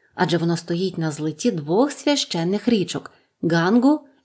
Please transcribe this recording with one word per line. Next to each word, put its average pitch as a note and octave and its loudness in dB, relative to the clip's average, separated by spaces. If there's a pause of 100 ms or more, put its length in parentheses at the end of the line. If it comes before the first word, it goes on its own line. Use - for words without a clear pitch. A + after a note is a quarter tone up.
(160)
адже E3+ 0
воно E3+ 0
стоїть F3 -4
на D#3+ -2
злиті D#3 -2
двох F3+ 0
священних G#3 -2
річок — F#3 0 (320)
Гангу G#3 4 (240)